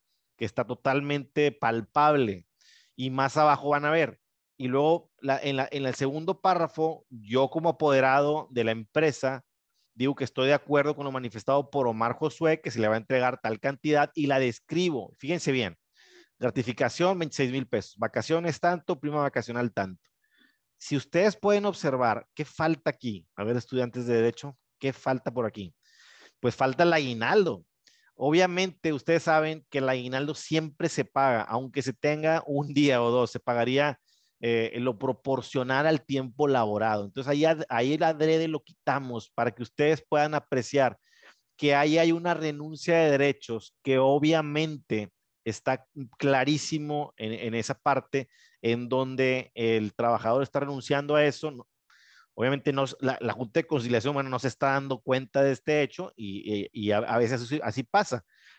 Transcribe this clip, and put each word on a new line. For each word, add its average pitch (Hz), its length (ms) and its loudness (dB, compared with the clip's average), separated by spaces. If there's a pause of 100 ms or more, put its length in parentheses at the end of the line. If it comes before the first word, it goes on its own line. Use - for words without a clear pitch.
(380)
que 117 60 -4
está 117 200 -4
totalmente 143 880 0
palpable. 117 960 0 (480)
Y 131 160 -6
más 135 260 0
abajo 147 340 4
van 143 140 0
a 147 60 0
ver. 160 300 0 (360)
Y 127 120 -6
luego, 151 500 2
la, 135 240 -2
en 139 140 -2
la, 131 160 -2
en 139 120 -4
el 127 120 -4
segundo 156 440 -4
párrafo, 160 720 -2
yo 120 400 0
como 165 200 0
apoderado 143 840 4
de 120 100 0
la 113 80 2
empresa, 131 720 -2 (520)
digo 135 200 0
que - 80 -6
estoy 127 240 0
de 143 80 6
acuerdo 143 400 0
con 143 120 -10
lo 135 40 -6
manifestado 131 600 -2
por 131 180 0
Omar 113 240 0
Josué, 160 480 0
que 151 100 -8
se 117 80 -6
le 110 80 2
va 110 80 4
a 113 40 0
entregar 127 440 0
tal 110 160 -4
cantidad, 147 560 0
y 147 140 0
la 139 100 2
describo. 135 800 -2
Fíjense 156 320 -4
bien. 110 260 -2 (640)
Gratificación, 127 800 -2
veintiséis 139 320 -2
mil 127 160 -4
pesos. - 300 -6
Vacaciones, 156 640 -2
tanto. 175 400 -2
Prima 147 220 -2
vacacional, 120 500 -2
tanto. 95 340 -6 (680)
Si - 180 -8
ustedes 175 400 2
pueden 202 300 0
observar, 127 680 0
¿qué 151 100 -8
falta 160 460 -2
aquí? 104 360 -8 (100)
A 101 80 -6
ver, 120 120 -2
estudiantes 123 500 -4
de 120 100 0
Derecho, 117 380 0 (240)
¿qué 135 140 -4
falta 131 400 -4
por 120 140 -2
aquí? 95 280 -10 (640)
Pues 120 160 -2
falta 131 280 0
el 170 100 6
aguinaldo. 131 720 0 (500)
Obviamente, 175 800 2
ustedes 165 300 0
saben 156 480 0
que 143 80 -4
el 131 100 0
aguinaldo 131 460 -2
siempre 160 560 -4
se - 160 -4
paga, 131 340 2
aunque 127 400 -6
se 131 140 -6
tenga 156 520 0
un 143 280 -4
día 135 280 4
o 120 80 2
dos, 120 200 2
se - 100 -10
pagaría, 127 580 0 (420)
eh, 113 380 0
lo 120 200 -2
proporcional 131 880 -2
al 160 180 2
tiempo 135 440 -2
laborado. 107 580 0
Entonces, 131 240 -8
ahí 147 160 2
ad-, 160 240 2
ahí 127 240 2
el 156 80 0
adrede 160 440 2
lo 156 160 -4
quitamos 131 720 -6
para 120 180 0
que - 100 -12
ustedes 147 440 0
puedan 151 280 0
apreciar 131 640 0 (580)
que 143 180 2
ahí 151 220 4
hay 165 160 4
una 170 220 0
renuncia 151 640 -2
de 160 120 6
derechos 139 720 0
que 131 160 2
obviamente 147 1120 0 (340)
está 127 420 -4 (320)
clarísimo 147 1000 0
en, 110 160 -8
en 113 220 -6
esa 117 200 -4
parte 135 540 -2 (340)
en 117 260 0
donde 131 640 -2
el 113 400 0
trabajador 117 480 0
está 139 160 -4
renunciando 143 560 -2
a 151 100 6
eso. 147 280 -2
No, 123 160 -18 (680)
obviamente 135 380 0
no, 139 120 0 (140)
la, 131 220 -2
la 117 120 -4
Junta 120 280 -2
de 160 80 -6
Conciliación, 120 440 0
bueno, 135 160 -4
no 127 120 -4
se 135 80 -2
está 135 240 0
dando 139 260 -2
cuenta 135 460 0
de 139 80 4
este 151 300 0
hecho 180 340 -8
y, 101 360 -8
y, 101 200 -4
y 104 180 -2
a, 104 80 4
a 110 180 0
veces 120 260 2
así, 135 200 -4
así 120 220 -4
pasa. 196 400 0 (340)